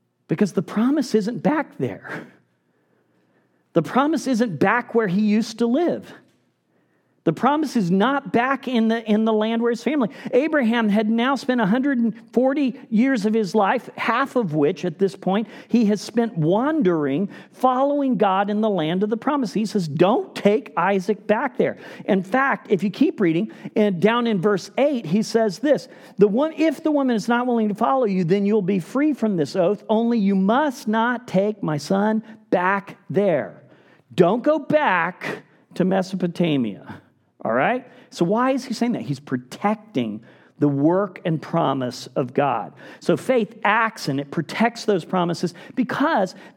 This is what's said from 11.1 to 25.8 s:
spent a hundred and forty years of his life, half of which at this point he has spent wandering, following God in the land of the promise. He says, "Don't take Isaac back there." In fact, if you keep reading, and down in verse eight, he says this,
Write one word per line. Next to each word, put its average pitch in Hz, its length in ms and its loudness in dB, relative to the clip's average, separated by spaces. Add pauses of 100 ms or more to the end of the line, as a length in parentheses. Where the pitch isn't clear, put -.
spent 247 220 -2
a 226 60 2
hundred 254 340 2
and 233 160 0 (200)
forty 262 440 2 (120)
years 233 340 2
of 214 80 0
his 214 220 0
life, 214 420 2
half 254 400 -2
of 190 180 0
which 156 300 0
at 175 140 -4
this 196 180 0
point 202 320 -2 (200)
he 226 180 4
has 202 160 2
spent 233 340 -2
wandering, 180 960 2 (200)
following 269 680 0
God 202 320 2
in 214 100 0
the 220 80 2
land 180 340 0
of 214 60 0
the 233 80 -2
promise. 277 380 -2
He 214 100 0
says, 190 240 -2
"Don't 185 480 2
take - 400 2
Isaac 196 500 0
back 247 300 0
there." 127 220 0 (260)
In 196 180 0
fact, 254 480 0
if 190 120 0
you 202 80 0
keep 302 280 0
reading, 175 320 0 (240)
and 208 280 0
down 233 240 2
in 214 120 0
verse 196 380 0
eight, 247 300 0
he 196 160 2
says 220 380 0
this, 269 280 0 (300)